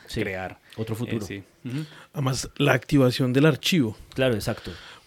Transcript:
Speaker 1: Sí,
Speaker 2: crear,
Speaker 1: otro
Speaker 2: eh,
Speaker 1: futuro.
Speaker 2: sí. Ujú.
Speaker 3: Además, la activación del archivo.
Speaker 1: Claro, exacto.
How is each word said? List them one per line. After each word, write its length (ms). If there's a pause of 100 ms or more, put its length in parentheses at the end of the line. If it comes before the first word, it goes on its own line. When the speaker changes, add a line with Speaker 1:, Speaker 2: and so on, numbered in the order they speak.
Speaker 1:
Sí, 140
Speaker 2:
crear, 380 (180)
Speaker 1:
otro 180
Speaker 2:
eh, 40
Speaker 1:
futuro. 280
Speaker 2:
sí. 160 (220)
Ujú. 200 (280)
Speaker 3:
Además, 440
la 160
activación 600
del 140
archivo. 500 (180)
Speaker 1:
Claro, 200
exacto. 360 (360)